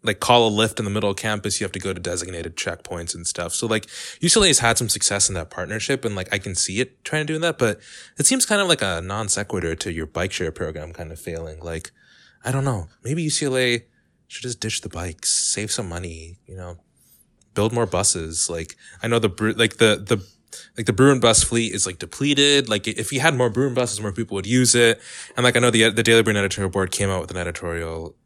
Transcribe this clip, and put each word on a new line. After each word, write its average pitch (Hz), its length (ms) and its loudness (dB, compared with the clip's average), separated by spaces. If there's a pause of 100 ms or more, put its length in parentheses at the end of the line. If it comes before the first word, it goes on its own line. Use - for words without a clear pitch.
like, 104 200 -2
call 120 260 6
a 107 40 2
Lyft 107 280 0
in 110 60 -4
the 98 60 -4
middle 107 180 0
of 98 80 -4
campus. 107 420 -4
You 104 60 -4
have 92 80 -8
to 95 60 -8
go 95 140 -4
to 87 60 -8
designated 87 560 -8
checkpoints 85 600 -8
and 85 120 -12
stuff. 85 260 -6
So, - 140 -4
like, 110 180 -2 (360)
U 165 80 2
C 220 100 6
L 202 40 6
A 190 40 6
has 147 120 6
had 117 180 4
some 113 120 -2
success - 380 0
in 95 80 -2
that 82 140 -6
partnership, 107 560 -4
and, 107 100 -4
like, 92 180 -6
I 104 40 -2
can 101 160 -6
see 92 260 -2
it - 240 -6
trying 156 220 -4
to 156 80 -4
do 156 60 -4
that, 165 180 0
but 113 220 0 (380)
it 143 80 0
seems 262 200 4
kind 202 160 2
of 190 60 2
like 165 140 2
a 87 200 -2
non 101 260 -6
sequitur 90 480 -2
to 90 160 -8
your 80 140 -6
bike 87 260 -4
share 82 200 -4
program 78 420 -8
kind 80 180 -12
of 80 80 -14
failing. 82 420 -10
Like, 82 300 -10 (540)
I 123 60 -4
don't 135 120 0
know. 107 240 -2 (160)
Maybe 156 200 -2
U 156 60 0
C 151 160 -2
L 131 120 0
A 120 280 2 (420)
should - 160 -16
just 123 160 -8
ditch 110 220 -4
the - 80 -12
bikes, 85 440 -6
save - 380 -2
some 98 180 -4
money, 85 560 -10
you 92 100 -18
know, 87 220 -14 (760)
build 110 200 0
more 113 120 2
buses. 85 640 -2
Like, 85 280 -8 (260)
I 113 40 -4
know 117 120 2
the 110 100 0
Bru-, 107 240 -2
like, 113 240 0
the, 110 200 6
the, 101 280 -2 (520)
like, 113 80 -4
the 120 80 2
Bruin 135 260 6
bus 117 240 6
fleet 117 300 0
is, 101 120 -2
like, 92 140 -8
depleted. 139 680 2
Like, 104 180 -2
if 107 240 -6
you 147 80 -2
had 156 160 4
more 123 140 2
Bruin 127 240 0
buses, 120 260 -2
more 107 140 -6
people 104 220 -6
would 95 120 -4
use 123 280 4
it. 117 260 6 (340)
And, 123 80 0
like, 123 140 6
I - 20 6
know 120 120 6
the, 113 180 6
the 110 140 0
Daily 113 180 8
Bruin 107 160 2
editorial 98 320 -2
board 95 220 -2
came 101 180 0
out 92 120 -2
with 85 100 -10
an 90 60 -8
editorial 82 800 -6 (100)